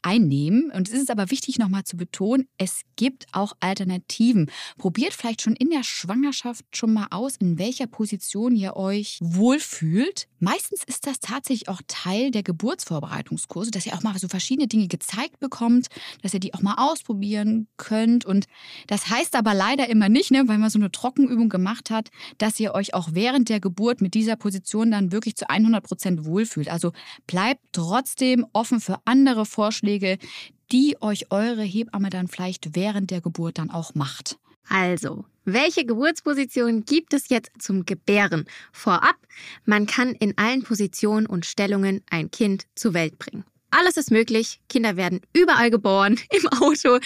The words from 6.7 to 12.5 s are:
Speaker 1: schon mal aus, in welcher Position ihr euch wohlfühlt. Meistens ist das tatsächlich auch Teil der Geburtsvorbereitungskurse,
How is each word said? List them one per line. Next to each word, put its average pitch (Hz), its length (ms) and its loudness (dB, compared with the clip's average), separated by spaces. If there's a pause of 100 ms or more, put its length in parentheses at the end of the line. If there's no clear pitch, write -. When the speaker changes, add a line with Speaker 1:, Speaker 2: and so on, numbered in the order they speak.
Speaker 1:
schon 226 200 0
mal 208 180 0
aus, 247 260 -4
in 175 220 0
welcher 247 280 -4
Position 220 720 -2
ihr 190 200 -2
euch 202 440 -4
wohlfühlt. 202 1080 0 (100)
Meistens 285 460 -2
ist - 220 -10
das 277 140 -6
tatsächlich 254 480 -6
auch 185 180 -8
Teil 214 440 -2
der 220 120 -2
Geburtsvorbereitungskurse, 165 1300 -6